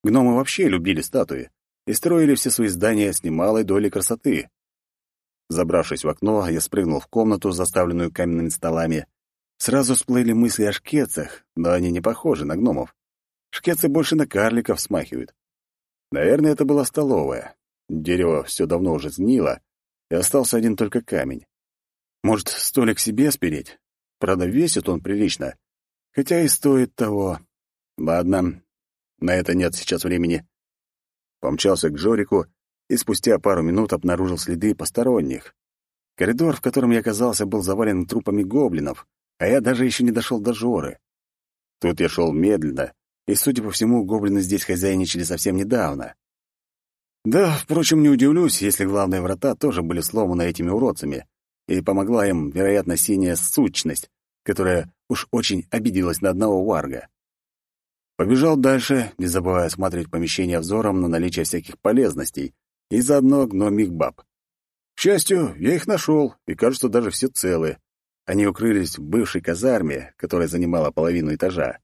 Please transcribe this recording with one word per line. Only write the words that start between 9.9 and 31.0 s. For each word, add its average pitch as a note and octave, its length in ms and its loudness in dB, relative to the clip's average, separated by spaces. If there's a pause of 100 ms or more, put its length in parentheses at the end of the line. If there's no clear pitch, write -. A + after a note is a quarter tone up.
всплыли B2 380 2
мысли A2+ 320 2
о G#2 80 2
шкетцах, - 720 -4 (100)
но E2+ 160 0
они F2+ 220 2
не F2+ 80 -2
похожи A2+ 440 -2
на D2+ 120 -4
гномов. A#2+ 400 -2 (540)
Шкетцы E3+ 380 -2
больше D3 280 2
на D3+ 100 2
карликов A2 540 0
смахивают. C2 560 -6 (760)
Наверное, C#3 400 4
это D3 140 0
была C#3+ 200 2
столовая. E2 680 -2 (340)
Дерево D#2+ 540 0
все - 240 -2
давно E2+ 260 0
уже D2+ 180 -4
сгнило, F2 500 0 (500)
и E2 60 0
остался A#2+ 400 0
один A2+ 200 0
только A2+ 240 -2
камень. C2+ 460 -6 (760)
Может, G#2 240 0
столик - 500 0
себе B2 320 0
спереть? D#2 480 -6 (400)
Правда, F#2 280 0
весит A#2+ 420 0
он F2 120 -2
прилично, F#2+ 540 -4 (560)
хотя E3+ 300 0
и D#3+ 80 2
стоит C3 480 2
того. G2+ 420 -2 (600)
Ладно, F2 680 0 (560)
на - 160 0
это F2+ 180 0
нет F2 220 0
сейчас - 260 -4
времени. F2 420 0 (920)